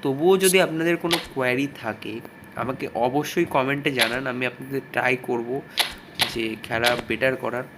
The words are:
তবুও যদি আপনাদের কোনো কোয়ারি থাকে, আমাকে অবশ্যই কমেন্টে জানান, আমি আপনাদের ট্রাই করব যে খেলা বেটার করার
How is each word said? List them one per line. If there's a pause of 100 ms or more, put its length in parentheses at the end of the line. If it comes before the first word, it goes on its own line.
তবুও
যদি (100)
আপনাদের
কোনো (160)
কোয়ারি (140)
থাকে, (420)
আমাকে (220)
অবশ্যই
কমেন্টে
জানান,
আমি
আপনাদের (120)
ট্রাই (120)
করব (720)
যে
খেলা (180)
বেটার
করার (140)